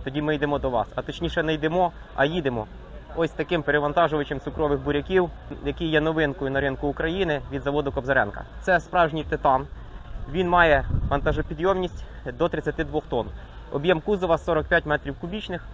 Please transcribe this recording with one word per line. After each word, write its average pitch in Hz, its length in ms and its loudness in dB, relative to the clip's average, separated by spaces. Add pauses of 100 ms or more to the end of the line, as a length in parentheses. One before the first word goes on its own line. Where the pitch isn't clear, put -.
Тоді 139 180 -4
ми 151 140 0
йдемо 143 240 2
до 135 100 0
вас. 113 260 0
А 127 60 -4
точніше, 160 420 -2
не 160 100 2
йдемо, 160 380 2 (240)
а 135 100 4
їдемо. 139 400 0 (500)
Ось 165 160 0
таким 160 320 -2
перевантажувачем 147 760 2
цукрових 143 400 0
буряків, 147 500 2 (360)
який 151 240 -2
є 156 120 6
новинкою 151 500 2
на 135 100 2
ринку 139 260 0
України 160 540 0 (100)
від 135 120 -4
заводу 143 280 0
Кобзаренка. 123 520 0 (180)
Це 180 180 4
справжній 160 440 2
титан. 139 440 2 (640)
Він 175 180 0
має 165 360 6 (240)
вантажопідйомність 160 960 0 (320)
до 165 120 2
тридцяти 156 340 -2
двох 147 260 -2
тонн. 117 180 0 (440)
Об'єм 160 300 2
кузова 185 360 2
сорок 156 300 0
п'ять 170 180 4
метрів 147 340 -2
кубічних. 175 540 -6